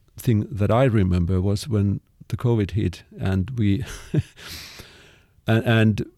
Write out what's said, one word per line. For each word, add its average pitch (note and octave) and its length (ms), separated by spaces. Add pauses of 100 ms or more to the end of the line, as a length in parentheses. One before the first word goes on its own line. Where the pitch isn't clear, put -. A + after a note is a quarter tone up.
(160)
thing G#2+ 340
that G2+ 220
I B2 140
remember F#2 560
was G2+ 260
when G2+ 320 (300)
the - 80
covid A2+ 340
hit G2 320 (160)
and F#2+ 380
we, G#2 260 (300)
<laughs> - 0 (1300)
a-, A2+ 180
and, A2 400 (120)